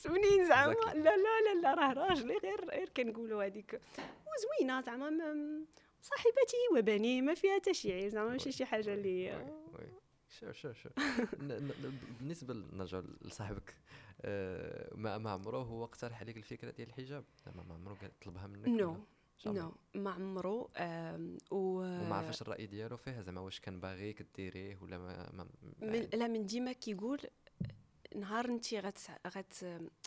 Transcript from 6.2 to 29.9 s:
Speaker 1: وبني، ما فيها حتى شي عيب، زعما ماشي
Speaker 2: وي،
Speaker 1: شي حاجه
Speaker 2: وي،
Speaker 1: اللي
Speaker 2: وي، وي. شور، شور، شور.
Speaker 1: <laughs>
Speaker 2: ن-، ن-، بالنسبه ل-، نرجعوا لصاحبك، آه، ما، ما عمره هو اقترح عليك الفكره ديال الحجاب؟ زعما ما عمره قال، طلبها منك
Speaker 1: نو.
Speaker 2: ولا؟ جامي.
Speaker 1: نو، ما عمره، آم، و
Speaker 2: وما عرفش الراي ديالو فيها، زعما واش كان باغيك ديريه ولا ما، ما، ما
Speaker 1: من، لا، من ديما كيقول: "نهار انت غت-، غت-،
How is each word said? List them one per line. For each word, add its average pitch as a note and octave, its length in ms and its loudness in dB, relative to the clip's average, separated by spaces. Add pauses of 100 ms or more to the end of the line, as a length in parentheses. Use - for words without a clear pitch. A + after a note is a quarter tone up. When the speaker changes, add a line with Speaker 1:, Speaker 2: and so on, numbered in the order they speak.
Speaker 1:
وبني، A3+ 440 4
ما C#4+ 120 4
فيها G4 220 4
حتى F#4+ 180 4
شي G#3 200 0
عيب، G3 160 -2
زعما G#3+ 200 0
ماشي C4+ 200 -2
Speaker 2:
وي، - 20 -2
Speaker 1:
شي C4 140 -2
حاجه G#3+ 240 0
Speaker 2:
وي، G3+ 40 0
Speaker 1:
اللي F#3+ 420 0
Speaker 2:
وي، - 80 -6 (300)
وي. - 180 -14 (480)
شور، - 120 -10
شور، C3 220 -10
شور. - 220 -16
Speaker 1:
<laughs> B3 440 0
Speaker 2:
ن-، C#3+ 140 -8
ن-، C3+ 460 -6 (200)
بالنسبه C3+ 340 -6
ل-، G#2+ 200 -8
نرجعوا F#2 300 -6 (180)
لصاحبك، G#2 540 -8 (460)
آه، F#2 760 -6
ما، G#2 220 -4
ما A2 140 -4
عمره G2+ 260 -4
هو A#2 260 -6
اقترح A#2 360 -10
عليك A2+ 180 -12
الفكره A#2+ 340 -12
ديال A#2 160 -12
الحجاب؟ C3 360 -10 (220)
زعما F2+ 180 -12
ما F2+ 100 -14
عمره F#2 200 -12
قال، G2 260 -16
طلبها F#2+ 280 -10
منك G2+ 200 -10
Speaker 1:
نو. A3 220 4
Speaker 2:
ولا؟ E3+ 120 -8 (380)
جامي. G#3 200 -2
Speaker 1:
نو، E3 140 -6 (220)
ما G3 160 -2
عمره، F#3+ 560 -4 (100)
آم، E3 600 -6 (140)
و F#3 280 2
Speaker 2:
وما F3+ 360 -2
عرفش - 260 -4
الراي A2 240 -6
ديالو A2 320 -8
فيها، B2 240 -8
زعما F2+ 200 -6
واش F#2+ 180 -8
كان F#2+ 200 -8
باغيك F#2+ 560 -8
ديريه F#2+ 460 -8
ولا F2+ 160 -8
ما، F2+ 360 -10
ما، F#2 140 -12 (340)
ما G#3+ 100 -4
Speaker 1:
من، A3+ 220 0
لا، A#3 140 0
من A3 180 -2
ديما B3 260 -2
كيقول: A3 480 -4 (960)
"نهار G#3+ 300 -2
انت A#3+ 280 -2
غت-، G3 540 -6
غت-، F#3+ 380 -8 (420)